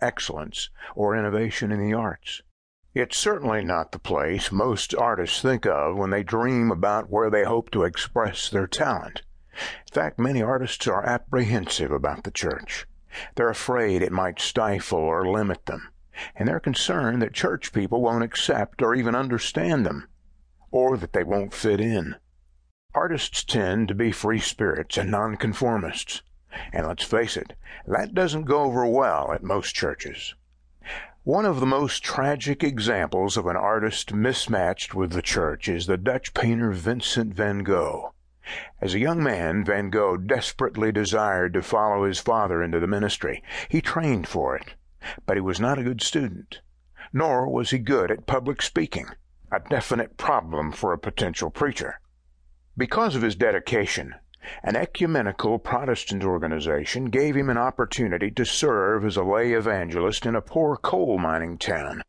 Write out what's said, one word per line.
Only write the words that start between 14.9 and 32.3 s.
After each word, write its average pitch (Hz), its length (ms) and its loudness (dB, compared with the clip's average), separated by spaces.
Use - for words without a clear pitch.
or 80 320 2
limit 101 380 0
them, - 240 -10
and 107 120 0
they're 160 120 0
concerned 127 640 0
that 107 120 0
church - 380 -2
people 107 300 0
won't 117 220 2
accept 117 580 -2
or 117 140 4
even 117 180 2
understand 135 720 0
them, 71 220 -4
or 127 260 4
that 87 160 -6
they 92 100 2
won't 101 300 -2
fit 104 260 2
in. 104 360 0
Artists 165 500 0
tend 101 460 0
to 101 40 -2
be 110 200 0
free 110 260 0
spirits - 580 -2
and 95 140 0
nonconformists, 107 1120 -2
and 82 160 -2
let's 85 160 -6
face 113 320 0
it, - 160 -8
that - 280 -2
doesn't 160 320 0
go 143 160 2
over 123 240 2
well 107 480 2
at 85 100 -4
most 95 320 -2
churches. - 580 -6
One 170 220 2
of 160 140 2
the 131 60 4
most 135 400 2
tragic 139 580 0